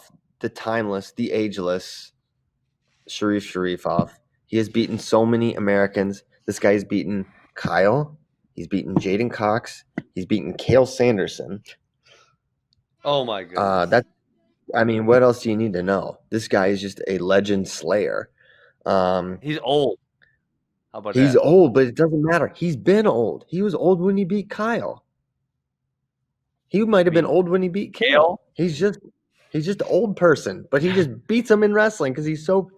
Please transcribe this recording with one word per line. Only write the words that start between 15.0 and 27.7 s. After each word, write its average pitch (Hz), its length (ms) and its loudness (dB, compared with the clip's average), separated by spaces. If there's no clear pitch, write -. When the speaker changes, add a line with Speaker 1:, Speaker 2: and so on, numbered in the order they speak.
Speaker 1:
what 123 160 6
else 120 200 2
do 117 60 -4
you 107 80 0
need 110 160 -2
to 90 100 -4
know? 95 360 -2
This 113 200 -6
guy 98 180 2
is 98 160 0
just 98 260 -10
a 95 100 -2
legend 95 480 0
slayer. 78 600 -4
Um, 92 580 0
Speaker 2:
He's 151 200 -6
old. 131 360 0
How 110 60 -14
about 104 160 -6
Speaker 1:
he's 131 180 4
Speaker 2:
that? 127 80 4
Speaker 1:
old, 156 320 6
but 131 140 4
it 117 80 -6
doesn't 156 280 0
matter. 160 320 0
He's 165 220 -4
been 208 300 2
old. 113 420 0
He 180 140 -4
was 208 120 -2
old 175 280 2
when 196 160 0
he 202 80 0
beat 202 240 -4
Kyle. 214 520 -6
He 202 160 0
might 196 220 4
have 170 80 4
been 160 100 4
Speaker 2:
Beat - 60 -2
Speaker 1:
old 175 180 2
when 185 140 0
he 185 80 -2